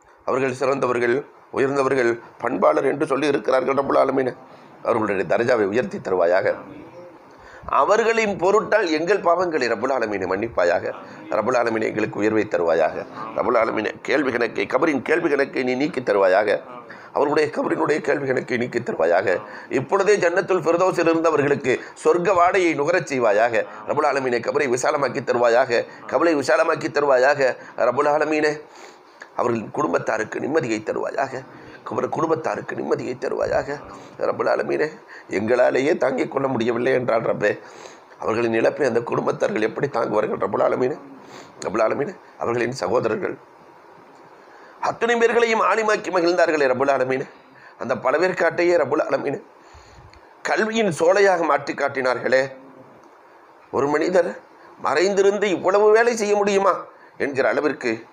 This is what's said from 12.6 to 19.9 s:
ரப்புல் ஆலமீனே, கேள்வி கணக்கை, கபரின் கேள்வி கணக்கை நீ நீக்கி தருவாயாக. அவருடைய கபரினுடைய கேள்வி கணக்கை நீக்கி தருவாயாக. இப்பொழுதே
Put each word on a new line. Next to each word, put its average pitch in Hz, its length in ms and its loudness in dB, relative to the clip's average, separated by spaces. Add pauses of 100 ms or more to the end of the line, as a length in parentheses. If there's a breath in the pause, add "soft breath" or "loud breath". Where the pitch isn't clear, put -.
ரப்புல் 110 260 0
ஆலமீனே, 113 300 -2 (100)
கேள்வி 139 300 -2
கணக்கை, 110 340 -2
கபரின் 139 360 0
கேள்வி 160 280 0
கணக்கை 135 340 -2
நீ 127 120 0
நீக்கி 135 260 -2
தருவாயாக. 101 480 4 (640 loud breath)
அவருடைய 147 360 2
கபரினுடைய 156 520 -2
கேள்வி 143 260 -2
கணக்கை 127 300 -2
நீக்கி 120 240 -4
தருவாயாக. 90 560 2 (320 loud breath)
இப்பொழுதே 190 480 2